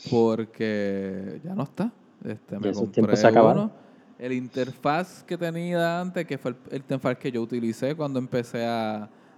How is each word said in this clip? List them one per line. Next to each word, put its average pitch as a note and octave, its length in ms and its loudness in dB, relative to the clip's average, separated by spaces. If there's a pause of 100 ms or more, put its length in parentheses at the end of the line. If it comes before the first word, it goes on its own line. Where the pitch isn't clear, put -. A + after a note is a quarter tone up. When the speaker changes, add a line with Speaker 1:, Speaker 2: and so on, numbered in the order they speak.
(100)
Speaker 1:
porque G#2 1300 -2
ya F#3 100 -10
no C#3 100 -4
está. G#3 280 -4 (320)
Este, A2 340 -10
me G2+ 60 -8
Speaker 2:
Ya G2+ 60 2
esos G2+ 140 -2
Speaker 1:
compré G2 100 -6
Speaker 2:
tiempos G#2+ 260 4
se G#2+ 60 8
acabaron. A2+ 380 8
Speaker 1:
uno. G#3+ 80 -4 (460)
El B2+ 140 -6
interfaz C3 920 -2
que F3 160 -8
tenía E3+ 640 -2
antes, F3+ 260 -4
que C3+ 120 -6
fue B2+ 140 -4
el, C3 40 -8 (140)
el C3+ 80 -8
interfaz C3+ 400 -2
que C#3 120 -6
yo A#2 100 -2
utilicé A#2 540 -2
cuando C#3+ 240 -4
empecé B2 480 -4
a, A2 380 -2
a G#2 40 -18 (300)